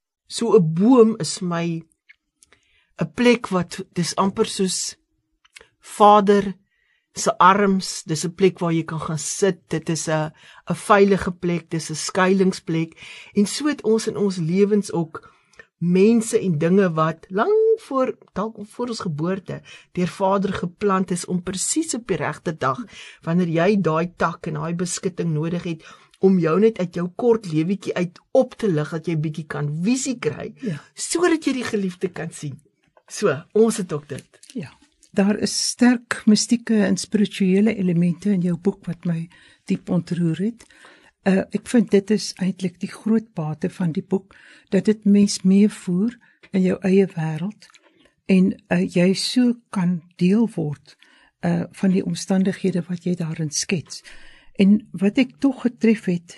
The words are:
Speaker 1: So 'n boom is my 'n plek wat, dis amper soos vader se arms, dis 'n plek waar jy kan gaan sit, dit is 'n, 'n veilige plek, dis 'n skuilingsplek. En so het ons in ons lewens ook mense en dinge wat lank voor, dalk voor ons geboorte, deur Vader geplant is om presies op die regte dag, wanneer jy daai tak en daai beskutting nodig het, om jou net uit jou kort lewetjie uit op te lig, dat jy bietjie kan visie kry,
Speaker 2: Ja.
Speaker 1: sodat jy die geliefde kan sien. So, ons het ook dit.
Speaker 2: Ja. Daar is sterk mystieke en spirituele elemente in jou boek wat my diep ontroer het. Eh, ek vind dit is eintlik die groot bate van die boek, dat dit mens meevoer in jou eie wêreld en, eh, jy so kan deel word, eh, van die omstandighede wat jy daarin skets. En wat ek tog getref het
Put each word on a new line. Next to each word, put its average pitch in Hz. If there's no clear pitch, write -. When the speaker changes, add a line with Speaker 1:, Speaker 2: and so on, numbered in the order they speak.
Speaker 1:
So 220
'n 160
boom 226
is -
my 170
'n 170
plek 240
wat, 175
dis 170
amper 196
soos -
vader 202
se -
arms, 190
dis 160
'n 175
plek 185
waar 170
jy 165
kan 160
gaan 156
sit, -
dit 156
is 165
'n, 156
'n 175
veilige 196
plek, 175
dis 165
'n 160
skuilingsplek. 185
En 202
so 285
het 294
ons 220
in -
ons 190
lewens 196
ook -
mense 208
en 175
dinge 180
wat 160
lank 427
voor, 262
dalk 220
voor 240
ons 226
geboorte, 160
deur 175
Vader 196
geplant 190
is 180
om 175
presies 190
op 233
die 180
regte 151
dag, 131
wanneer 175
jy 170
daai 165
tak 165
en 156
daai 151
beskutting 175
nodig 170
het, 165
om 190
jou 165
net 220
uit 175
jou 175
kort 226
lewetjie 175
uit 175
op 262
te 220
lig, 147
dat 165
jy 170
bietjie 156
kan 147
visie 254
kry, -
Speaker 2:
Ja. 175
Speaker 1:
sodat 339
jy 277
die 254
geliefde 190
kan 160
sien. 143
So, 160
ons 220
het 185
ook 147
dit. 131
Speaker 2:
Ja. 196
Daar 208
is -
sterk -
mystieke 220
en 190
spirituele 202
elemente 175
in 190
jou 175
boek 196
wat -
my 165
diep -
ontroer 170
het. 220
Eh, 190
ek -
vind 233
dit 202
is 208
eintlik 185
die -
groot 220
bate 156
van 170
die 185
boek, -
dat 185
dit 214
mens 202
meevoer 196
in 190
jou 185
eie 196
wêreld 160
en, 190
eh, 175
jy 180
so 240
kan 175
deel 208
word, 151
eh, 170
van -
die 185
omstandighede 185
wat 180
jy 180
daarin 156
skets. -
En 202
wat 190
ek 262
tog 277
getref 226
het 175